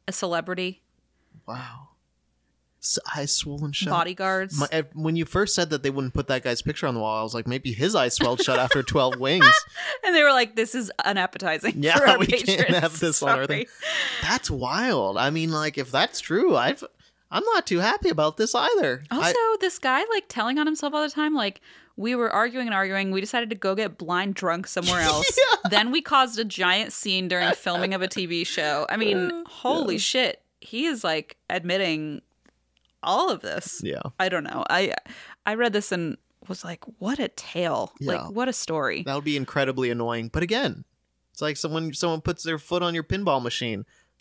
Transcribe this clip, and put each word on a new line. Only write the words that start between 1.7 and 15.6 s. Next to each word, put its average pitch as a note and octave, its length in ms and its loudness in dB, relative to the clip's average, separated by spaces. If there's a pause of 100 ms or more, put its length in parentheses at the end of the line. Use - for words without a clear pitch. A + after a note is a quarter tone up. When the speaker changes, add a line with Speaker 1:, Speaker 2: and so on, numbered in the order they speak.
Speaker 2:
S-, - 180 -2 (180)
eyes D3 180 -2
swollen D3 380 -4
shut. F#3 180 -2
Speaker 1:
Bodyguards. F#3+ 680 0
Speaker 2:
My, C#3+ 120 2
eh, D#3+ 120 0 (120)
when D#3+ 220 0
you E3 80 0
first G3 300 0
said E3+ 160 0
that C#3+ 120 -2
they C#3 80 0
wouldn't C3+ 240 -2
put C#3 140 -2
that B2+ 160 0
guy's B2 180 -2
picture D3+ 240 -4
on B2+ 80 0
the A2+ 60 -2
wall, A2 180 -2
I A2 60 -2
was A2+ 100 -6
like, A#2 120 -4
"Maybe B2+ 260 -4
his D3+ 240 0
eyes B2+ 180 4
swelled B2 280 2
shut B2+ 160 2
after C3 260 4
twelve C3 320 2
Speaker 1:
<laughs> B2 40 -6
Speaker 2:
wings." F3+ 300 8 (540)
Speaker 1:
And F#4 100 2
they D#4 80 6
were D4 80 8
like, A#3+ 240 4
This A3 220 -2
is A3+ 160 -4 (120)
unappetizing F#3 760 -2
Speaker 2:
Yeah, E3 160 6
Speaker 1:
for C#4+ 100 8
our F#3+ 100 8
Speaker 2:
<laughs> - 20 4
we F#3 60 4
can't A#3+ 200 2
Speaker 1:
patrons. F3+ 320 4
Speaker 2:
have D#3+ 220 0
this D#3+ 220 2
on C#3 80 2
our C3 160 2
thing. D3 200 -2
Speaker 1:
Sorry. - 20 -20 (540)
Speaker 2:
That's A#3 280 0
wild. C3 680 0
I C3+ 120 2
mean, D#3+ 200 0
like, D3+ 260 -2